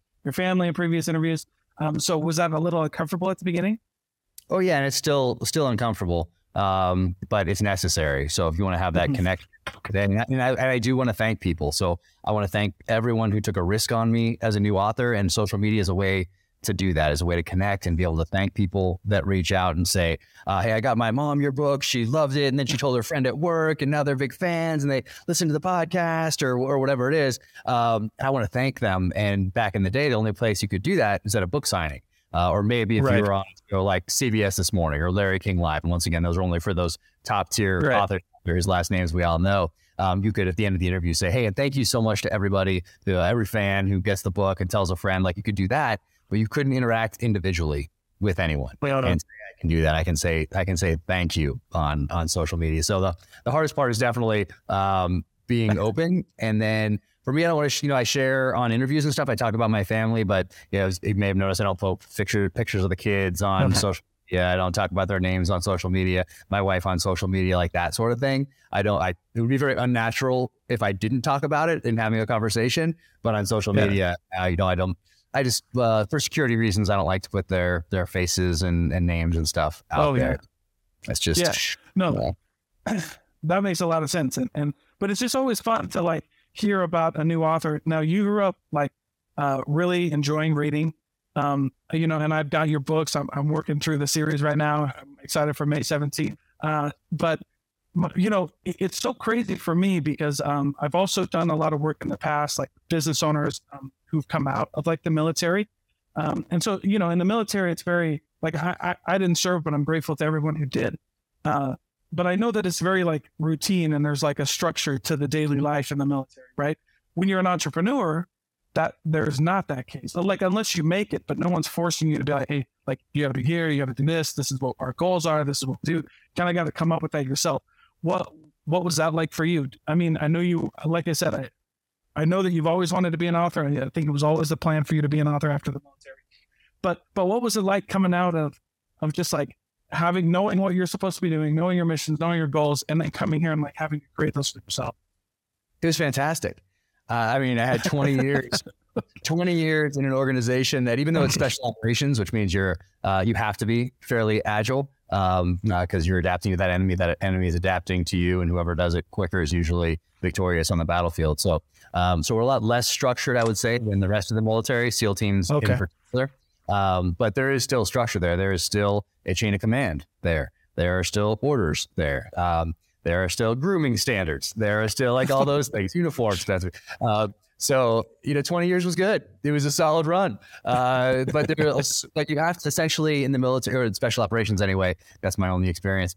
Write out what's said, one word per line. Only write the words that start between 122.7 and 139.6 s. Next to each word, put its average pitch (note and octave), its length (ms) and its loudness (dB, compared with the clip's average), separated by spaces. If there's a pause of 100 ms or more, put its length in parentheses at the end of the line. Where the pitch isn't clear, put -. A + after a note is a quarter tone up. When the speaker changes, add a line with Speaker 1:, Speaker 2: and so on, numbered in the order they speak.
Speaker 1:
like, C3+ 140 -4 (120)
you C#3+ 100 0
gotta C3+ 120 0
be C3+ 80 -2
here, E3 260 0
you D3 160 0
gotta C3 100 -6
do C#3 120 0
this, D#3+ 280 0
this - 180 -4
is C3 80 -6
what B2+ 180 -4
our B2+ 140 -6
goals F3 340 0
are, D3+ 180 2
this C#3 140 -2
is C3 80 -4
what C3 160 -4
we D#3+ 120 -2
do." D#3+ 100 -2 (320)
Kinda F3 160 0
gotta E3+ 180 0
come E3 220 0
up D#3+ 100 0
with D#3 100 -6
that D3 140 -2
yourself. C3+ 360 -2 (400)
What, F3+ 300 -2 (340)
what F3 180 0
was E3+ 120 0
that D#3+ 180 2
like D#3+ 180 -2
for D#3+ 120 -2
you? D#3+ 240 0 (200)
I D#3 60 0
mean, E3 260 2
I D3+ 80 0
know E3 120 2
you, F3 300 0 (140)
like E3 240 0
I E3+ 40 0
said, D#3 220 0
I, C3 160 -6 (640)
I D3 100 0
know F3+ 180 2
that F#3 100 2
you've D#3+ 140 0
always F3 260 2
wanted F#3 200 0
to D#3+ 60 -4
be E3+ 80 0
an E3+ 80 0
author. E3+ 280 0
And C#3+ 160 0
I C3 100 -4
think D#3+ 180 -2
it D3+ 40 0
was C#3+ 120 0
always D#3 280 2
the D#3+ 60 0
plan D#3 280 0
for E3 100 -2
you D3+ 80 2
to D3 60 2
be D3+ 120 2
an D3 80 2
author D3 220 0
after C#3+ 200 -2
the C3+ 100 -8
military. - 400 -20 (640)
But, F3+ 200 -2 (120)
but F#3+ 120 2
what A3 160 2
was A3+ 140 0
it G#3+ 60 0
like G3 260 0
coming F#3 260 2
out F3+ 200 2
of, D3+ 260 -2 (400)
of D#3 120 -2
just, - 200 -2
like, D3 240 -4 (340)